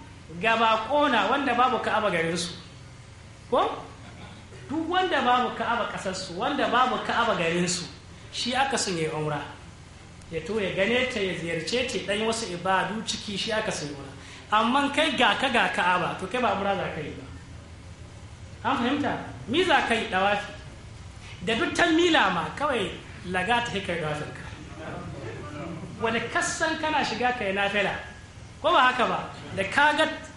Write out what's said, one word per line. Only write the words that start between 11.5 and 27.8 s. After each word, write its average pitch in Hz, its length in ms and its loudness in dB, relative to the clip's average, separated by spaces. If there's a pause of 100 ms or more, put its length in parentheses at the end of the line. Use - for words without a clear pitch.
ta, 202 100 -4
ya 175 100 -2
ɗan 202 120 0
yi 220 60 0
wasu 220 200 0 (120)
ibadu 185 480 0
ciki, - 320 -6
shi 220 140 -4
aka 190 200 0
sun 151 180 -6
yi 151 40 -8
umra. 139 160 -12 (420)
Amma 240 380 4
kai 302 260 4
ga 208 220 6
ka 262 120 2
ga 214 200 4
Ka'aba, 180 500 2
to 190 60 -6
kai 254 160 -2
ba 208 160 4
umra 196 180 0
za 170 200 -2
ka 160 60 -6
yi 131 120 -8
ba. - 1600 -10
An 262 60 2
fahimta? 254 400 0 (300)
Mi 302 160 2
za 285 240 4
ka 226 60 2
yi? - 160 0
Ɗawafi. 202 420 2 (920)
Da 220 120 0
duk 339 180 0
ta 339 180 4
mila 320 380 6
ma, 170 160 0 (100)
kawai 240 340 0 (400)
laga 190 360 2
ta - 80 -4
kai 185 260 -2
ɗawafin 147 340 -4
ka. - 120 -12 (1600)
Wanda 226 180 2 (140)
kasan 320 460 0
kana 302 240 2
shiga 247 340 0
ka 233 60 -4
yi 196 100 0
nafila. 202 380 2 (680)